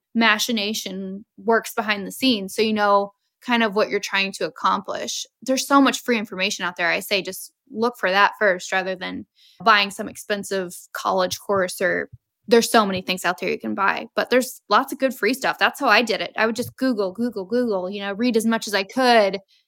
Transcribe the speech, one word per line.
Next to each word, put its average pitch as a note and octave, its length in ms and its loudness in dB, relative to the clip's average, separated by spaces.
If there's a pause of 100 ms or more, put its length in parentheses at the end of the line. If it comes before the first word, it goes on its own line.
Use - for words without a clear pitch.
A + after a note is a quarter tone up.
(140)
machination G#3 1120 -2 (140)
works G#3+ 360 0
behind G#3 320 -4
the - 60 -10
scenes. G#3+ 440 -2
So G#3 60 0
you A3 120 2
know G3+ 400 2 (280)
kind A#3+ 220 0
of G#3 100 0
what G#3 160 2
you're G3 120 -2
trying G3 320 -2
to - 100 -6
accomplish. - 840 -4 (160)
There's C4 240 -2
so C#4 140 6
much B3+ 220 4
free A#3+ 160 0
information G3+ 480 -4
out F3 100 -6
there. E3+ 160 0
I - 80 0
say G3 220 -2
just - 320 -10 (180)
look A#3 260 -2
for F#3 140 0
that G3 260 2
first F#3 360 0
rather F#3+ 240 -4
than F#3 280 -10 (380)
buying G3+ 280 4
some G3+ 180 -10
expensive G3 640 -6 (160)
college F#3 480 -2
course, F#3+ 400 -2
or F3 300 -2 (400)
there's A#3 200 6
so A3 160 6
many F#3 160 -2
things F#3 220 -4
out F3+ 160 0
there F3+ 100 -4
you D3 80 -2
can A3 180 -6
buy, G3 380 0
but - 160 -2
there's B3 380 0
lots A3+ 240 2
of - 80 -10
good C4 140 0
free A#3 200 0
stuff. F3+ 240 -2
That's G#3 220 0
how C#4+ 80 0
I G#3+ 140 6
did G#3+ 180 -2
it. - 160 -6
I A3 120 2
would A3+ 100 -2
just - 180 -6
Google, G#3 380 0
Google, A3 320 -4
Google, G3+ 440 0
you G3+ 120 -6
know, G3 100 -4
read A3+ 240 0
as A3 100 2
much A3+ 220 0
as G3+ 60 -8
I G3 100 2
could, A#3 560 4 (280)